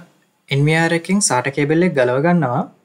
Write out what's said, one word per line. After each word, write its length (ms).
එන් 140
වී 120
ආර් 180
එකෙන් 280
සාටා 340
කේබල් 280
එක 100
ගලව 280
ගන්නවා. 420